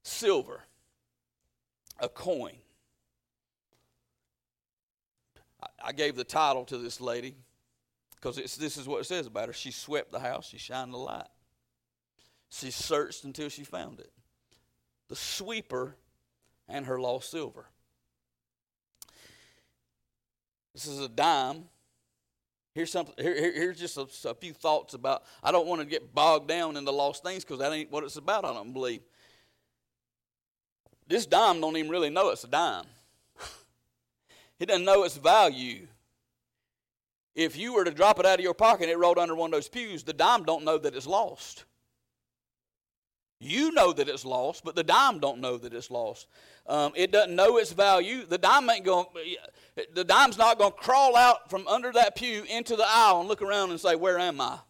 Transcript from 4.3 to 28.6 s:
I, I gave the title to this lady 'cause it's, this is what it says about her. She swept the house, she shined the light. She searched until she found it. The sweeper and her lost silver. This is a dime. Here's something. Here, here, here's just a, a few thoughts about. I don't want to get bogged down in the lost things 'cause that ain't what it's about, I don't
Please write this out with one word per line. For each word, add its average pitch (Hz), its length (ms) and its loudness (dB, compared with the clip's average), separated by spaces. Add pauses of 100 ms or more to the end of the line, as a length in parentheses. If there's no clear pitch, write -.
I, - 60 -16 (160)
I 120 80 -10
gave 147 240 -4
the 123 80 -8
title 139 420 -2
to 123 140 -12
this 120 200 -12
lady 123 360 -8 (840)
'cause 123 200 -10
it's, - 180 -14
this 147 200 -10
is 131 100 -14
what 139 140 -8
it - 40 -10
says 175 220 -8
about 110 200 -8
her. - 60 -14
She - 160 -14
swept - 420 -8
the - 80 -10
house, 127 280 -10
she - 100 -20
shined 127 340 -12
the 123 60 -16
light. - 320 -14 (1200)
She 131 220 -14
searched - 540 -6
until 147 240 -12
she 143 140 -18
found - 360 -16
it. - 120 -20 (960)
The - 80 -16
sweeper 151 840 -10 (720)
and 139 160 -10
her 127 120 -6
lost 123 320 -6
silver. 147 380 -12 (3000)
This - 120 -16
is 139 160 -10
a 131 80 -10
dime. 143 600 0 (1040)
Here's 165 160 -6
something. 175 280 -6
Here, 160 180 -2
here, 165 160 0
here's 170 260 -4
just 170 200 -12
a, 135 320 -12
a 117 40 -8
few 170 200 -16
thoughts 151 400 -2
about. 131 300 -4 (200)
I 151 80 0
don't 170 160 2
want 165 140 -4
to 147 40 -8
get 151 300 -10
bogged 151 320 4
down 160 300 -4
in 139 80 -10
the 139 80 -2
lost 143 280 -2
things - 220 -10
'cause 135 160 -10
that 143 140 -2
ain't 156 180 -8
what 143 140 -6
it's 135 100 -14
about, 180 300 -4
I 131 80 -6
don't 113 180 -12